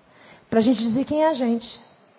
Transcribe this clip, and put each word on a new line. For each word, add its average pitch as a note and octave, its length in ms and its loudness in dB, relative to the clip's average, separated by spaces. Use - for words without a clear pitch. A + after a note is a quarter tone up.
Pra A3+ 120 2
gente A3 180 2
dizer A#3 260 -2
quem D4+ 180 0
é D#4 60 4
a D#4+ 40 0
gente. A#3 460 -4